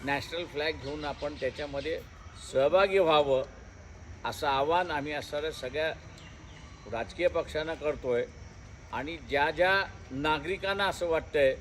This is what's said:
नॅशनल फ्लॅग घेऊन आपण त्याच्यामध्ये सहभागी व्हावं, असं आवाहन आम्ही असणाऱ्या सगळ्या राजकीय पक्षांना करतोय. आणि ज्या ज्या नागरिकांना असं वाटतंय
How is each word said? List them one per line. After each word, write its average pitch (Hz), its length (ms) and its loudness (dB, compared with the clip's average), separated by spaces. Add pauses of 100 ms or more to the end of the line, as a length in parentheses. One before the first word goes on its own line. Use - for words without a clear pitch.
नॅशनल 139 420 -4
फ्लॅग 147 260 -2
घेऊन 147 340 -6
आपण 147 280 -6
त्याच्यामध्ये 139 680 -4 (500)
सहभागी 180 460 6
व्हावं, 147 460 6 (800)
असं 117 220 -2
आवाहन 160 440 4
आम्ही 147 200 -2
असणाऱ्या 147 400 -4
सगळ्या 143 380 -2 (1000)
राजकीय 117 360 -2
पक्षांना 160 460 -2
करतोय. 135 520 0 (680)
आणि 139 260 -6 (120)
ज्या 143 220 4
ज्या 190 320 4 (280)
नागरिकांना 160 760 0
असं 175 200 -2
वाटतंय 147 540 4